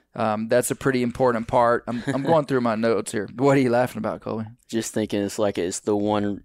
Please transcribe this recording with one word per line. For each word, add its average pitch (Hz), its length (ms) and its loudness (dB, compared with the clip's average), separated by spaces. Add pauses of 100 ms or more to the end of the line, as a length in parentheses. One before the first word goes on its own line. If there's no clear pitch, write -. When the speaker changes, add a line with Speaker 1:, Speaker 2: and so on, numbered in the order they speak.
(160)
Speaker 1:
Um, 110 340 -2
that's 123 220 2
a 123 40 -4
pretty 127 280 0
important 120 440 0
part. 120 400 2
I'm, 117 200 -6
I'm 135 160 -2
going 151 220 2
through 131 160 0
my 120 140 0
notes 110 360 0
here. 104 240 -4
What 139 200 4
are 143 60 4
you 127 80 4
laughing 117 300 0
about, 104 220 -6
Colby? 107 240 -6 (220)
Speaker 2:
Just 113 260 -4
thinking 107 280 -2
it's 101 160 -4
like, 104 220 0
it's 87 220 -4
the 104 140 0
one, 104 500 0